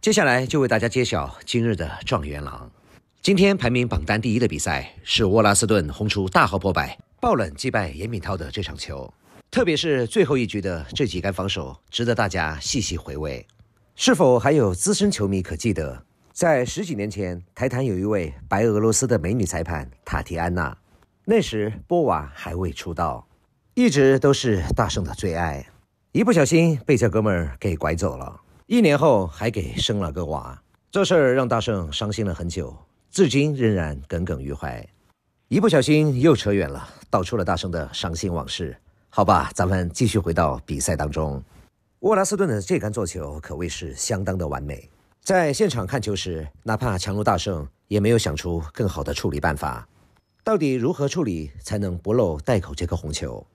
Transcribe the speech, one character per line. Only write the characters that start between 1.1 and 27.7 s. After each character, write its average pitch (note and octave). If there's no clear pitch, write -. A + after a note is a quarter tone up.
今 A#2+
日 A2+
的 D#2+
状 E2
元 D2
郎。 B1
今 G3
天 G3
排 B2
名 B2
榜 D#2
单 G#2+
第 A2
一 A#2
的 A#2+
比 D#2
赛 D2
是 -
沃 G#2
拉 G#2
斯 G2+
顿 F#2
轰 G#2+
出 G2
大 C#3
号 F#2+
破 F#2
百， D#2+
爆 A#3
冷 F#2+
击 D#2
败 G#2
严 E2
炳 A2+
涛 F#2+
的 F2+
这 G2
场 D#2
球。 C2+
特 B3+
别 D#3+
是 C3+
最 F3+
后 C#3
一 A#2+
局 G#2
的 F2
这 D3
几 F2+
杆 G2
防 F#2
守， D#2
值 -
得 A#2+
大 A2
家 D#2+
细 -
细 -
回 D#2
味。 D2
是 B3+
否 C3
还 C#3
有 A2
资 C3
深 G3+
球 G#2
迷 G2
可 D#2+
记 G#2+
得， C#2+
在 D3
十 E3
几 E3
年 G2+
前， F#2+
台 C3
坛 B2+
有 G#2+
一 F#2
位 F#2+
白 G2
俄 G#2+
罗 A2
斯 G#2+
的 A2
美 F2
女 A2
裁 E2
判 D#2
塔 -
提 F2
安 E2+
娜， E2+
那 A3
时 G#2+
波 F3
娃 D#2+
还 -
未 F2+
出 -
道， D#2+
一 B3
直 C3+
都 C#3
是 G#2+
大 A2+
圣 G#2+
的 E2
最 F2+
爱， D2+
一 G3+
不 A#3
小 E3
心 E3
被 C3+
这 A#2
哥 G2+
们 G#2+
儿 E2
给 F#2